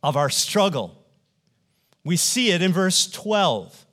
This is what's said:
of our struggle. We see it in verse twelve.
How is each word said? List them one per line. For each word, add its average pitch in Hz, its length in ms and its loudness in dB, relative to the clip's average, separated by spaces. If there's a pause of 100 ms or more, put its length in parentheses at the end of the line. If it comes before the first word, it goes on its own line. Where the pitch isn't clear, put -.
of 147 160 0
our 143 140 0
struggle. 156 720 -2 (960)
We 165 140 -2
see 240 340 0
it 175 100 2
in 185 120 2
verse 185 320 2
twelve. 180 880 -2